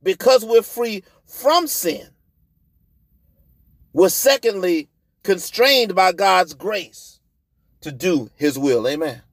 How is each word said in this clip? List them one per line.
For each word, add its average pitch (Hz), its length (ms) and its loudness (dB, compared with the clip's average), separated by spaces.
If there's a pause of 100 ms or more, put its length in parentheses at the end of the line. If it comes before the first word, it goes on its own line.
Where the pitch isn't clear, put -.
because 214 400 2
we're 220 200 2
free 226 420 -6 (220)
from 320 400 0
sin, - 420 -6 (1800)
we're 180 160 4
secondly 185 800 0 (340)
constrained 226 720 0
by 185 180 4
God's 185 420 2
grace - 640 -10 (640)
to 151 100 -12
do 135 420 -4
his 143 240 -2
will. 127 300 0
Amen. 147 320 -6 (120)